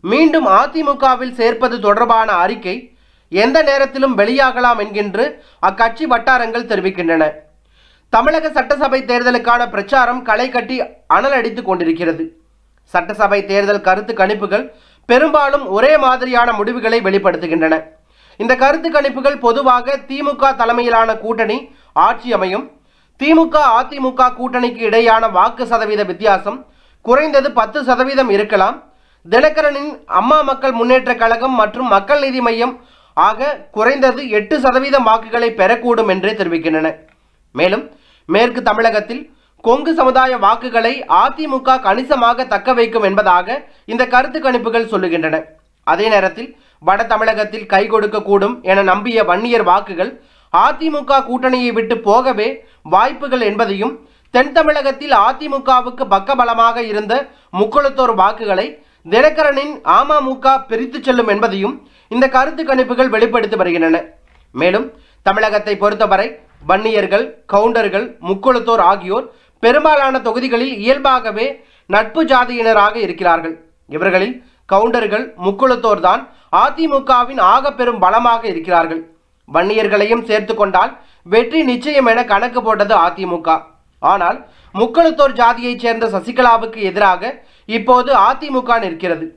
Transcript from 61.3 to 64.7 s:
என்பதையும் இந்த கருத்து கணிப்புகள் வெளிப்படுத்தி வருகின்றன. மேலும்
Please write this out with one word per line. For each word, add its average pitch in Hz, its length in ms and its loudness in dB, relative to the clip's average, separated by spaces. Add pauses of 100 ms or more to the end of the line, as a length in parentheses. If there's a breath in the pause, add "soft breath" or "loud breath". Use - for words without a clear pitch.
என்பதையும் 202 420 -2 (360 soft breath)
இந்த 247 140 2 (100)
கருத்து 277 280 0
கணிப்புகள் 254 500 0
வெளிப்படுத்தி 220 480 0
வருகின்றன. 165 380 0 (560)
மேலும் 185 320 0 (380 soft breath)